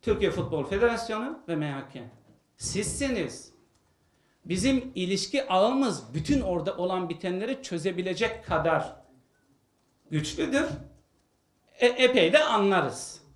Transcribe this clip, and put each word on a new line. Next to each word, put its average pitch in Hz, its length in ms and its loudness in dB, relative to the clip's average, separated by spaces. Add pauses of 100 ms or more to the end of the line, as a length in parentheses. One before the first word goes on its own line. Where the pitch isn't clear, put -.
Türkiye 202 300 2
Futbol 160 320 -4
Federasyonu 226 840 -2
ve 170 80 -4
M 151 160 -2
H 135 220 -10
K. 123 100 -12 (540)
Sizsiniz. 208 960 -4 (920)
Bizim 240 500 0
ilişki 190 540 -2
ağımız 214 640 2
bütün 262 280 0
orada 180 360 -2
olan 180 320 -2
bitenleri 196 540 -4
çözebilecek 180 800 -4
kadar 160 500 0 (1160)
güçlüdür. 269 540 0 (1120)
E, 247 80 6
epey 247 460 4
de 302 100 8
anlarız. 196 760 2 (140)